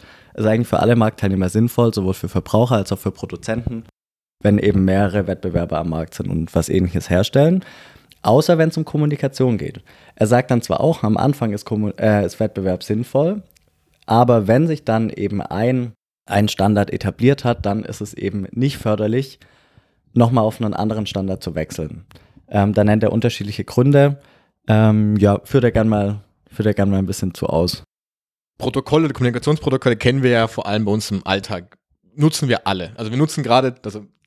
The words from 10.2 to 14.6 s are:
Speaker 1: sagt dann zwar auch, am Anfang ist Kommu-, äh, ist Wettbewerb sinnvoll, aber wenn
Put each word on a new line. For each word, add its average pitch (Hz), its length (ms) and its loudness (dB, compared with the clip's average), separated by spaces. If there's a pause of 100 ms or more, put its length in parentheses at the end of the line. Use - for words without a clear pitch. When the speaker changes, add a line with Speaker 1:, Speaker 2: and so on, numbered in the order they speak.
Speaker 1:
sagt 123 240 2
dann 120 120 2
zwar - 180 -2
auch, 160 220 0
am 107 160 0
Anfang 127 340 -2
ist 104 140 -8
Kommu-, 107 320 -4
äh, 104 260 2
ist - 160 -4
Wettbewerb 95 420 -2
sinnvoll, 143 600 -2 (640)
aber 117 400 4
wenn 127 200 4